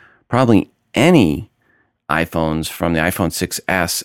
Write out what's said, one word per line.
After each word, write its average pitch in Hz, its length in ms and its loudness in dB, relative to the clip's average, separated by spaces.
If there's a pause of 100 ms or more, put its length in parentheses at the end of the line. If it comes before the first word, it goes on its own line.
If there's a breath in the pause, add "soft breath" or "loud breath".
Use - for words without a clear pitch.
(280 soft breath)
Probably 117 420 2 (220)
any 113 580 2 (600)
iPhones 80 580 -2
from 85 240 -4
the 80 80 0
iPhone 85 320 -2
six - 340 -6
S 90 380 -2